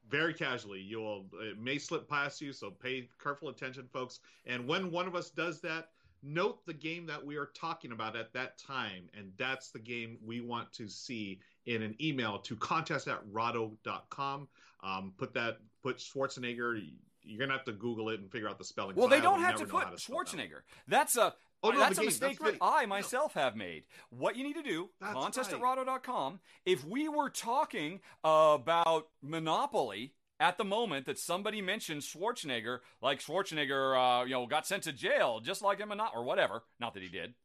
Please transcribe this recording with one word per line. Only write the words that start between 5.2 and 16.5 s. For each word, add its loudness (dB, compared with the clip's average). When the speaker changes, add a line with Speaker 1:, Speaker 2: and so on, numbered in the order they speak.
Speaker 1:
does -4
that, -6
note 0
the -8
game -6
that -8
we -6
are -2
talking -6
about -4
at -8
that -6
time, -8
and -14
that's -4
the -14
game -8
we -6
want -6
to -10
see -8
in 0
an -4
email 0
to -8
contest -2
at -4
rahdo 0
dot -6
com. -6
Um, -4
put -6
that, 0
put -4
Schwarzenegger. -4